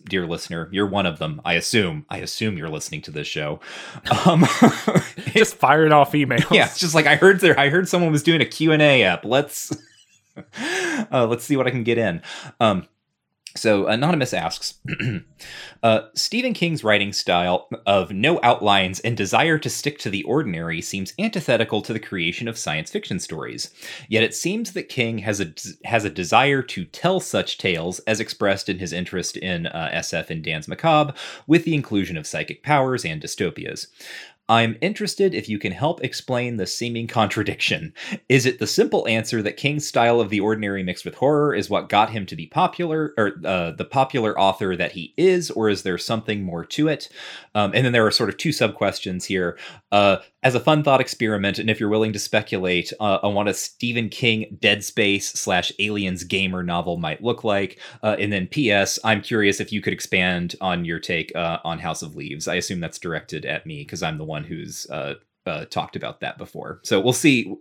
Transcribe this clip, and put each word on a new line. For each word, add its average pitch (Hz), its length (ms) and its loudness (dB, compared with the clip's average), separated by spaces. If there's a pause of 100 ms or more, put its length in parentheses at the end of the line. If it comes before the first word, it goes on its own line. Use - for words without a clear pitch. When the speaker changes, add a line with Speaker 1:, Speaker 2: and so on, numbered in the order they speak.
Speaker 1:
dear 92 180 -2
listener. 82 460 -6
You're 98 140 2
one 98 180 0
of 80 140 -2
them, 78 260 -6
I 87 100 0
assume. 85 540 0
I 92 100 -8
assume 95 380 -6
you're 80 140 -8
listening 76 320 -10
to - 80 -16
this 73 160 -8
show. 76 340 -6 (640)
Um, 170 220 8 (400)
<laughs> - 480 -2
Speaker 2:
Just - 220 4
firing 151 360 6
off 147 200 8
emails. 135 380 2
Speaker 1:
Yeah, 185 160 8
it's - 120 -8
just 165 160 -2
like, 156 120 6
I 147 100 6
heard 185 240 8
there, 165 200 6
I 143 80 6
heard 180 200 2
someone 175 240 2
was 147 100 2
doing 165 180 4
a 127 60 4
Q 156 260 2
and 151 80 4
A 139 220 8
app. 90 240 2
Let's, 139 460 0 (640)
<laughs> - 160 -20 (600)
uh, 123 140 4
let's 117 180 -2
see 147 120 0
what 131 100 0
I 123 40 2
can 123 140 -4
get 117 140 2
in. 92 240 -2 (380)
Um, 101 260 4 (680)
so 104 320 2
Anonymous 135 460 2
asks, - 460 -6 (100)
<clears throat> 107 340 -4 (600)
uh, 110 180 6 (140)
"Stephen 247 400 -2
King's 165 280 0
writing 104 300 2
style 90 560 0 (160)
of 98 260 2
no 123 320 2
outlines 98 580 4
and - 140 -2
desire 113 440 2
to 151 100 -4
stick - 300 -6
to - 120 -8
the 95 120 -4
ordinary 85 580 -2
seems 95 380 -8
antithetical 127 640 0
to - 100 -8
the 107 80 -4
creation 87 480 -4
of 117 80 -8
science 78 340 -6
fiction - 300 -6
stories. 60 480 -10 (400)
Yet 110 140 4
it 110 120 0
seems 214 380 -4
that - 160 -8
King 117 300 -2
has 104 200 -2
a 95 60 -2
des-, 82 280 -12 (120)
has 110 220 0
a - 40 0
desire 127 520 2
to 92 240 -8
tell 180 340 0
such - 380 -2
tales 90 420 -2
as 110 200 -2
expressed 101 500 -2
in 92 80 -4
his 90 160 -8
interest 90 420 -6
in, 87 300 -6
uh, 80 260 -6
S 82 220 -6
F 82 160 -4
and 80 120 -6
Dan's 80 240 -6
Macabre, 151 460 2 (340)
with 165 180 4
the 160 100 0
inclusion 101 420 -2
of 78 100 -10
psychic 78 360 -8
powers 131 420 2
and 80 160 -6
dystopias." - 680 -6 (640)
"I'm 113 280 4
interested 196 540 0
if 101 140 -6
you 107 100 -4
can 101 140 -4
help 143 320 -4
explain 123 540 -4
the 92 80 -4
seeming 120 400 -6
contradiction. 101 840 0 (360)
Is 127 180 4
it 123 120 0
the 107 80 -4
simple 214 420 2
answer 113 340 0
that 104 140 -4
King's 143 300 -2
style 117 340 4
of 107 100 0
The 104 100 0
Ordinary 104 420 -2
mixed 90 220 -6
with 87 120 -10
horror 147 380 2
is 98 160 -2
what 90 180 -2
got 107 220 4
him 107 160 -6
to 87 100 -12
be 80 100 -12
popular, 160 720 -2
or, 104 160 2 (120)
uh, 87 280 -2
the 82 120 -8
popular 113 540 0
author 95 380 2
that 85 160 -2
he - 240 -12
is, 180 340 2
or 110 200 0
is 98 120 -2
there 90 160 -2
something 110 460 -4
more 85 220 -6
to 151 220 0
it?" - 200 -4 (460)
Um, 104 200 2
and 120 100 4
then 123 80 2
there 113 140 6
are 104 40 4
sort 107 180 2
of 95 80 -6
two - 160 -2
sub-questions 98 720 -2
here. 90 340 -2 (320)
Uh, 101 260 6 (260)
"As 127 120 4
a 120 60 2
fun 151 220 4
thought 135 180 4
experiment, 104 580 -2
and 110 120 -2
if 107 100 0
you're 107 80 0
willing 110 240 2
to 104 60 -6
speculate, 92 840 -2
uh, 101 220 2
on 104 120 0
what 104 140 0
a 95 60 -2
Stephen 117 540 -6
King 110 520 -2
Dead 104 240 2
Space 101 440 0
slash - 500 0
Aliens 98 460 -4
gamer 92 380 -2
novel 87 340 -2
might 78 260 -6
look 117 220 -4
like." 98 340 -2 (240)
Uh, 107 160 0
and 101 140 -2
then 92 160 -2
P 135 220 0
S, 98 340 2
"I'm 110 180 2
curious 104 380 2
if 98 120 -6
you 104 80 -4
could 98 120 -4
expand 90 680 -2
on 87 240 -2
your 82 140 -6
take, 82 380 -4
uh, 85 280 -4
on 82 140 -6
House 80 240 -8
of 80 140 -14
Leaves." 73 320 -10
I 87 80 -4
assume 90 240 -6
that's 82 180 -10
directed 80 480 -8
at 80 200 -6
me 73 180 -12
'cause 82 180 -10
I'm 80 160 -6
the 78 60 -10
one - 200 -8
who's, 80 460 -14
uh, 71 240 -8 (320)
uh, 78 200 -8
talked - 280 -8
about - 260 -12
that - 180 -8
before. - 440 -14
So 101 180 0
we'll 123 120 2
see. 117 480 2